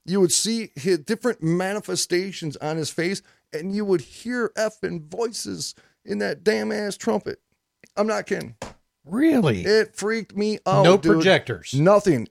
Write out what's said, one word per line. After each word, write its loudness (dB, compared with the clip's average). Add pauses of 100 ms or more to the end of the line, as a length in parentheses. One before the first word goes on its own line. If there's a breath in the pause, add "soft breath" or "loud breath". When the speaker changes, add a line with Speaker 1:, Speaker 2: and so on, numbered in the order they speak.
Speaker 1:
You 0
would 4
see -2
his 0
different -4
manifestations -4
on -6
his -4
face, -4 (320 soft breath)
and -8
you -2
would 2
hear -6
effing -6
voices -6 (280 soft breath)
in -6
that -4
damn 0
ass -4
trumpet. -4 (540)
I'm 0
not -2
kidding. -6 (480)
Speaker 2:
Really? 2
Speaker 1:
It 2
freaked -4
me -2
out, 4
Speaker 2:
No 8
Speaker 1:
dude. 2
Speaker 2:
projectors? 0
Speaker 1:
Nothing. 4